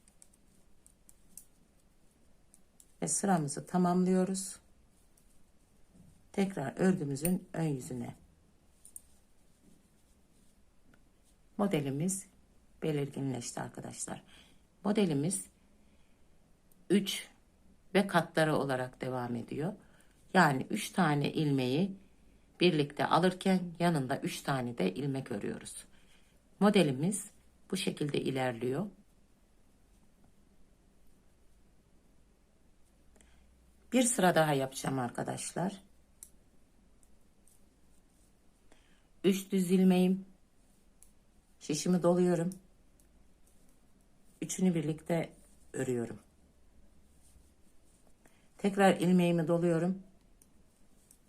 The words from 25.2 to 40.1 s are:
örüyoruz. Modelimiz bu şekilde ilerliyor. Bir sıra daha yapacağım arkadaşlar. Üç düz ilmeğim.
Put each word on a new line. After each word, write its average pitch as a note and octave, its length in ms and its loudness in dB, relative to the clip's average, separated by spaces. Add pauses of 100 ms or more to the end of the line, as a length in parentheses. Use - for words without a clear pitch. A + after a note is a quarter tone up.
örüyoruz. - 540 -10 (760)
Modelimiz F3+ 720 2 (400)
bu F#3+ 60 -4
şekilde C#3+ 440 -4
ilerliyor. C3 640 -2 (4000)
Bir B3+ 100 4
sıra F3+ 320 4
daha D#3 180 4
yapacağım C3+ 460 -2
arkadaşlar. C3 840 -6 (3500)
Üç - 280 2
düz F#3 200 0
ilmeğim. F#3 540 4 (1300)